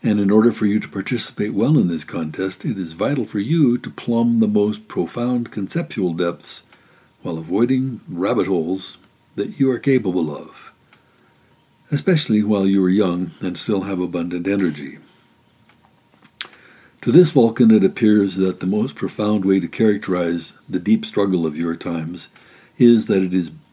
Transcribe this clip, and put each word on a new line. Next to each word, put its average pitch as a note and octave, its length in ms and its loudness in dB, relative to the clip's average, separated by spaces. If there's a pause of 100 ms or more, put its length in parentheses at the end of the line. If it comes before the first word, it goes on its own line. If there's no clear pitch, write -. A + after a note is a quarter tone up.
And G#2 180 2
in G2 100 2
order A2 220 6
for A2 120 -4
you G#2 160 2
to - 80 -12
participate G#2 640 -6
well C3 240 2
in G2+ 120 4
this E2 160 -4
contest, E2+ 600 -6
it A2+ 140 -4
is E2+ 160 -8
vital A#2 320 -2
for G#2 140 -4
you B2+ 360 2
to A2+ 140 -8
plumb A#2 500 0
the G#2+ 80 2
most G#2 400 0
profound A#2+ 640 -4
conceptual G2+ 640 -4
depths F2 480 -6 (600)
while E2+ 140 -6
avoiding A#2 720 0
rabbit G2 380 -2
holes F#2 500 -4 (380)
that - 240 -6
you C3+ 100 2
are B2 120 -2
capable F#2 540 0
of, - 380 -18 (1160)
especially D3 540 0
while G#2 200 2
you G2 180 4
are F2+ 60 2
young F2+ 520 0
and F2+ 180 -6
still G2 240 -2
have F#2+ 160 -6
abundant F2 480 -6
energy. E2+ 520 -2 (2000)
To - 100 -2
this D#3 220 8
Vulcan, A2+ 400 4
it G#2 100 6
appears G2+ 540 2
that F#2 240 -2
the F2+ 60 -4
most G#2+ 280 -2
profound G#2 500 -4
way F#2+ 140 4
to E2+ 80 -4
characterize F2+ 840 0 (160)
the F#2 100 -4
deep G#2 260 0
struggle F#2+ 400 0
of D2+ 120 -4
your E2+ 180 -4
times E2 540 -8 (480)
is A#2 300 6
that G2 160 2
it F#2 120 -4
is F2 160 -2 (220)